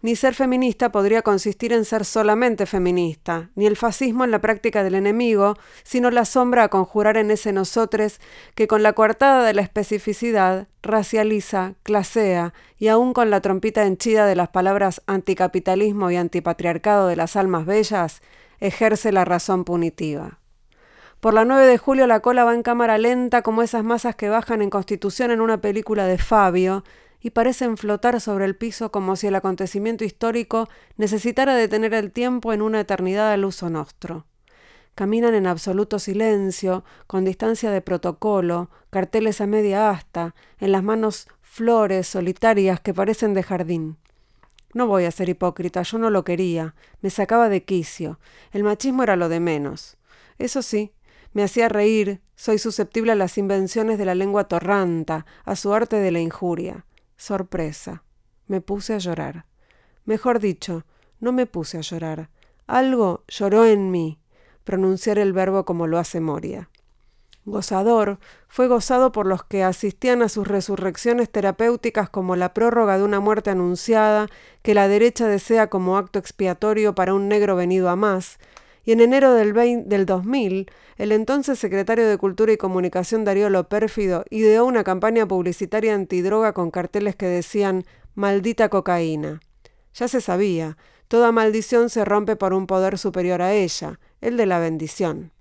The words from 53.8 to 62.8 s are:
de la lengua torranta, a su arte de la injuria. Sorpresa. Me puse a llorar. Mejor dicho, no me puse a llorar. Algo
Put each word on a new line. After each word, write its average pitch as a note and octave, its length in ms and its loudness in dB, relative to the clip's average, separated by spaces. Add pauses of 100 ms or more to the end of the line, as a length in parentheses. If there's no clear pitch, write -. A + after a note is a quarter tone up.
de G3+ 80 -2
la F#3 80 -2
lengua G3 340 -2
torranta, E3+ 800 -2 (180)
a G3 100 -6
su G3+ 200 -2
arte A3 220 0
de F#3+ 160 0
la E3+ 80 -2
injuria. - 640 -6 (300)
Sorpresa. F3 880 -8 (440)
Me F#3+ 160 -4
puse G3+ 320 -6
a G#3+ 40 -4
llorar. E3 460 -8 (640)
Mejor A3+ 340 0
dicho, F3+ 460 -6 (340)
no A#3+ 120 -4
me B3+ 120 0
puse F3 320 -10
a D#3+ 60 -8
llorar. D#3+ 480 -10 (360)
Algo B3 640 0